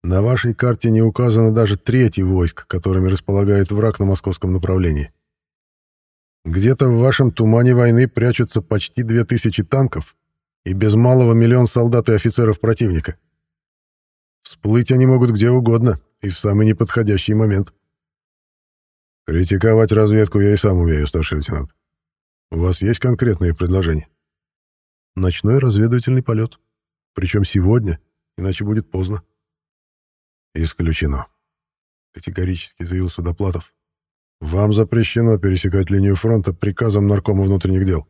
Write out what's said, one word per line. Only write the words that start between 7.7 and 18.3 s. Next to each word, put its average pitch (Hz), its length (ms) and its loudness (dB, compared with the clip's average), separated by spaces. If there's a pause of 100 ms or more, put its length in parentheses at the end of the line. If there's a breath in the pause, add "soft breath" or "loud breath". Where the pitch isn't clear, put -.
войны 120 340 4
прячутся 117 540 -2
почти - 400 -6
две 113 220 -2
тысячи 113 380 -2
танков 131 540 -2 (480)
и 92 80 -6
без 104 220 0
малого 120 400 4
миллион 117 320 4
солдат 120 420 0
и 113 40 2
офицеров 110 480 0
противника. 104 580 -2 (1200)
Всплыть 113 480 -2
они 127 140 4
могут 127 280 4
где 110 180 2
угодно 117 500 2 (220)
и 101 80 -6
в 90 80 -10
самый 104 280 2
неподходящий 107 680 0
момент». 104 400 -2 (1500)